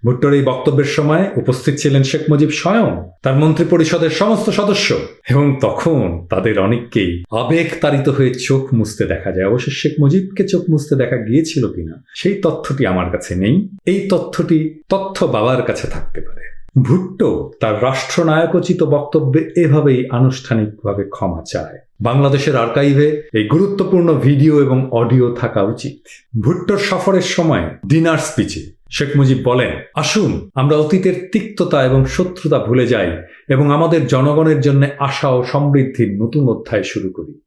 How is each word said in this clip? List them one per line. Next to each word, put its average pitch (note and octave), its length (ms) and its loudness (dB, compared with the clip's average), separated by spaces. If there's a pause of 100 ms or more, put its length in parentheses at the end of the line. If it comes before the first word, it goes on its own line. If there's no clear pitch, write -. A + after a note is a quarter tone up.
ভুট্টোর C3 280 2
এই C#3 100 4
বক্তব্যের C3 420 0
সময় D#3+ 500 0
উপস্থিত C3 400 -2
ছিলেন C3+ 280 2
শেখ C#3 260 -2
মুজিব D3+ 200 4
স্বয়ং, D#3+ 600 -2 (140)
তার C3+ 120 0
মন্ত্রী D#3 340 2
পরিষদের E3 400 2
সমস্ত G#3+ 400 0
সদস্য, F#3+ 500 0 (300)
এবং C#3 320 2
তখন F#2+ 680 -2
তাদের G2 300 0
অনেককেই F#2+ 720 -2
আবেগ C#3 360 0 (140)
তাড়িত C#3+ 280 0
হয়ে C3 240 0
চোখ C3+ 400 -2
মুছতে G#2+ 320 -2
দেখা - 260 -4
যায়। F#2 160 0
অবশ্য B2 240 -2
শেখ C#3 280 -4
মুজিবকে F#3 480 2
চোখ F3 220 -2
মুছতে D3 260 0
দেখা C3 220 -2
গিয়েছিল A#2 500 0
কিনা D#2+ 360 -10 (120)
সেই G3+ 260 -2
তথ্যটি C#3+ 440 -2
আমার F2+ 260 -2
কাছে - 240 -6
নেই। A#2+ 340 2 (160)
এই F#3+ 260 -2
তথ্যটি D#3 800 -2
তথ্য G3 360 -2
বাবার B2 360 0
কাছে - 260 -4
থাকতে - 340 -4
পারে। - 460 -10 (160)
ভুট্টো - 760 0
তার G#2+ 240 -2
রাষ্ট্রনায়কোচিত E3 1000 0
বক্তব্যে D3 720 0
এভাবেই C#3+ 560 2
আনুষ্ঠানিকভাবে A2 920 0
ক্ষমা F#2 440 -6
চায়। - 300 -8 (240)
বাংলাদেশের C3+ 540 2
আর্কাইভে C#3+ 680 2 (120)
এই G#2+ 140 2
গুরুত্বপূর্ণ F3+ 680 2
ভিডিও C#3+ 480 4
এবং C3 300 0
অডিও A#2 400 2
থাকা - 300 -2
উচিত। - 460 -6 (380)
ভুট্টোর F3+ 320 0
সফরের F#3+ 440 0
সময় D#3 480 0 (180)
ডিনার D#3+ 300 2
স্পিচে - 600 -6 (140)
শেখ C#3+ 260 -2
মুজিব C3+ 260 4
বলেন, B2 260 0 (260)
"আসুন D3+ 600 -2
আমরা C#3+ 220 2
অতীতের F#3 540 0
তিক্ততা E3+ 520 0
এবং C3 220 4
শত্রুতা D3+ 540 -2
ভুলে A#2+ 280 2
যাই F#2+ 360 -2 (260)
এবং C#3+ 220 2
আমাদের D#3 360 2
জনগণের D3 540 2
জন্য C#3 260 4 (120)
আশা C#3 300 -2
ও B2+ 140 2
সমৃদ্ধির C3 800 0
নতুন B2+ 280 0
অধ্যায় G#2+ 340 -4
শুরু F#2+ 260 -6
করি।" D#2 380 -14